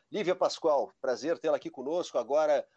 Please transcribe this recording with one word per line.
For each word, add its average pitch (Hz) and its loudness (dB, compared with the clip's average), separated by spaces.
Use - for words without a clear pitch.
Lívia 180 0
Pascoal, 151 0
prazer 131 -2
tê-la 151 0
aqui 160 -6
conosco. 147 -4
Agora 143 2